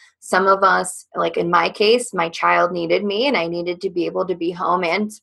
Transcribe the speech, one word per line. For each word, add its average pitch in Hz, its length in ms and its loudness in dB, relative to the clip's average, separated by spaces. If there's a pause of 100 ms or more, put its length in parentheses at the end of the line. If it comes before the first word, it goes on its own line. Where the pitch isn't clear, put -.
(220)
Some 190 240 2
of 190 160 4
us, 185 440 0 (100)
like 170 220 -2
in 170 120 0
my 175 200 2
case, 226 420 2
my 170 160 0
child 175 440 2
needed 175 320 0
me 208 220 -2
and 254 120 0
I 170 80 -2
needed 175 340 -4
to 190 100 -4
be 175 140 -2
able 180 220 -2
to 180 80 -4
be 170 160 -4
home 180 340 -2
and 196 260 -2 (120)